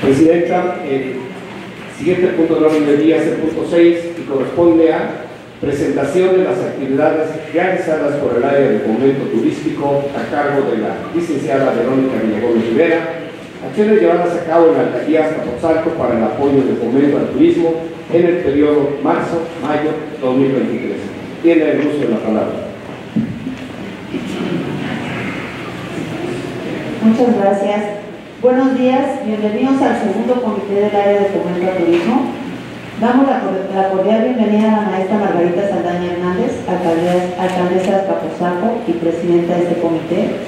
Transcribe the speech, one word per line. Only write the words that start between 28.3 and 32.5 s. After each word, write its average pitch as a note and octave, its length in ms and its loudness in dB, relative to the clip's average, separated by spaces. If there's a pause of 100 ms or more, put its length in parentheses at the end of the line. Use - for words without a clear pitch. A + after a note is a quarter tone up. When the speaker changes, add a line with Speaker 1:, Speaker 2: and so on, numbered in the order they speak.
Speaker 2:
Buenos B3+ 400 2
días, B3+ 480 0
bienvenidos G#3+ 560 0
al A#3 160 2
segundo A3 480 0
comité G3+ 400 0
del G#3 80 0
área G3+ 320 2
de - 80 0
fomento F3 320 -2
al F#3 160 0
turismo. E3+ 400 2 (800)